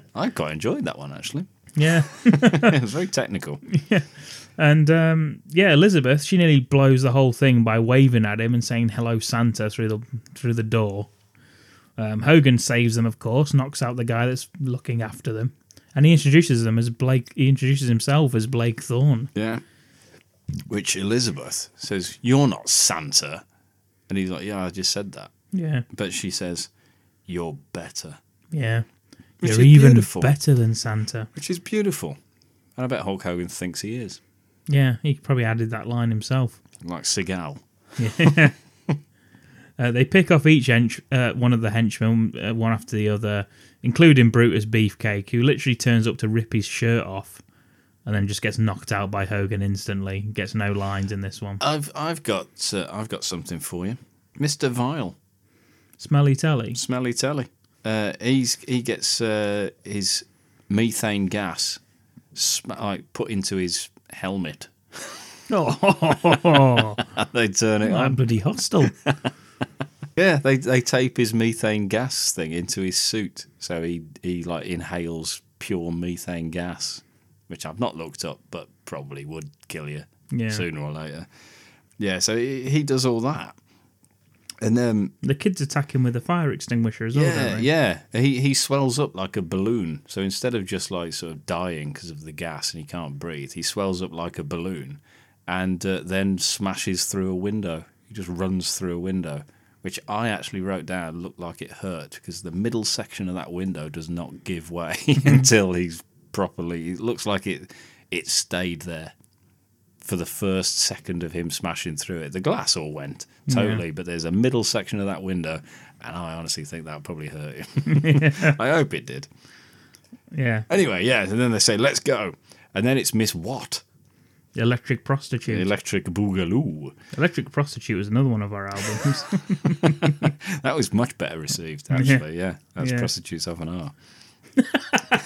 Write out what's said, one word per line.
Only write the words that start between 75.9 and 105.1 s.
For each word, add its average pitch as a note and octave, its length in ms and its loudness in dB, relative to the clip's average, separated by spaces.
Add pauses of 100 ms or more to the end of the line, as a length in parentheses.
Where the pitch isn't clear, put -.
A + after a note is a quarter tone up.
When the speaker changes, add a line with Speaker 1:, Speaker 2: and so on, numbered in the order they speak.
Speaker 2:
methane F2 580 -6
gas, F2 540 -8 (460)
which E2 180 -14
I've E2 120 -12
not A#2+ 160 -4
looked D#2 300 -12
up, D2+ 140 -10 (100)
but - 180 -12 (180)
probably C#2+ 400 -14
would D2+ 260 -12 (160)
kill D2+ 200 -12
you D2 180 -12 (260)
Speaker 1:
Yeah. A#2 180 -4
Speaker 2:
sooner F2 320 -6
or D2 100 -8
later. D#2 360 -12 (720)
Yeah, G2 180 -2
so A2 180 -2
he, B2+ 320 -4
he D3 140 2
does C3+ 240 0
all A#2 160 2
that. C3 340 -6 (1040)
And, A2+ 200 2
um, A2 420 0
Speaker 1:
The C3 140 0
kids F#3 260 -2
attack C#3 320 -4
him C3+ 80 2
with B2 140 0
a A#2+ 60 -4
fire E3+ 300 0
extinguisher A2+ 540 -2
as A#2 100 -4
well, D3+ 100 4
Speaker 2:
Yeah, A#2 240 0
Speaker 1:
don't G2+ 80 -4
they? A2+ 100 -2
Speaker 2:
yeah. C#3 320 2 (120)
He, B2+ 300 2
he C#3 140 2
swells C3+ 420 0
up C#3+ 180 -2
like F#2+ 220 -6
a G2 60 -2
balloon. F#2+ 640 -2
So - 160 -8
instead A#2+ 320 -4
of G2+ 100 -4
just, F#2 240 -6
like, E2+ 240 -6
sort E2 200 -10
of D2 120 -16
dying E2+ 480 -6
'cause E2 160 -16
of D2+ 140 -16
the D#2 80 -14
gas D#2 420 -10
and E2 80 -14
he D2 60 -16
can't D2 320 -12
breathe, D2 340 -12
he E2+ 80 -10
swells F#2+ 400 -4
up F2+ 100 -8
like E2+ 280 -10
a E2+ 40 -10
balloon E2+ 560 -10 (480)
and, F#2 380 -4
uh, F#2+ 180 -2
then F#2+ 360 -2
smashes F#2+ 640 -4
through F#2+ 240 -4
a F#2 60 -4
window. F#2 500 -6 (220)
He A2 80 -20
just F#2 140 -10
runs F#2 500 -2
through F2 160 -4
a F2 40 -6
window, F2 440 -6 (380)
which - 260 -10
I G#2+ 220 -4
actually G2 320 -8
wrote F#2 240 -6
down E2+ 360 -8
looked - 180 -14
like E2+ 220 -12
it - 100 -14
hurt E2+ 540 -12
'cause E2+ 160 -14
the F2+ 100 -12
middle A2 320 -4
section G#2 460 -6
of F2+ 60 -6
that E2+ 180 -10
window F2 360 -6
does D#2+ 200 -12
not E2+ 340 -10
give E2+ 280 -8
way D#2+ 240 -6 (120)
<laughs> C#3+ 160 4